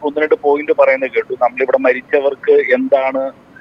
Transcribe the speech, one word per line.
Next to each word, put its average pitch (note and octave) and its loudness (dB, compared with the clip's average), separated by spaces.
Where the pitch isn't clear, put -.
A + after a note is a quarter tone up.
ഒന്ന് D3 -4
രണ്ട് D3+ 0
പോയിന്റ് D3 0
പറയുന്നത് C3+ 2
കേട്ടു. A#2 -4
നമ്മളിവിടെ B2+ -2
മരിച്ചവർക്ക് C3+ 0
എന്താണ് C3+ 0